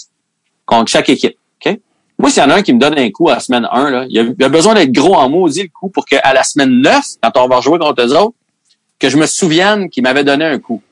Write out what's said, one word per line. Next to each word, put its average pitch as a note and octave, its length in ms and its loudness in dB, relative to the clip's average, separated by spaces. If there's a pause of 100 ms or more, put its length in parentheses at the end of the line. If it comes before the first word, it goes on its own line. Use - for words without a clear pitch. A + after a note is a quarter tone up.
(680)
contre A2+ 240 0
chaque D#3 180 0
équipe, B2+ 280 -2 (280)
OK ? F#3+ 140 -2 (400)
Moi, C#4 100 0
s'il G3 140 0
y C#3 40 2
en C#3 40 2
a E3+ 60 4
un G3+ 60 2
qui C#3 120 0
me A#2 40 2
donne D3 200 0
un A#2 120 -2
coup E3 200 0
à B2 40 2
la A#2+ 60 -2
semaine B2 320 -4
un, C#3+ 160 0
là, C3 220 -4
il G#2+ 80 -2
a, A2+ 60 2 (140)
il C3 60 0
a C3+ 60 2
besoin D#3+ 240 2
d'être D3+ 180 2
gros D#3 220 2
en C3+ 160 2
maudit E3+ 320 -2
le F#3 60 -10
coup - 200 -14
pour - 160 -6
qu'à - 300 0
la - 80 2
semaine C3 400 0
neuf, A#3+ 220 2 (180)
quand A2+ 140 0
on B2+ 120 2
va B2+ 80 2
rejouer C3+ 220 0
contre D3 240 -2
eux A#2+ 120 0
autres, G#3 200 0 (640)
que C#3 100 0
je C3 80 0
me D#3 80 2
souvienne F#3 640 0
qu'il B2+ 140 -6
m'avait C3 220 0
donné C#3 200 0
un C#3+ 140 -2
coup, - 340 -10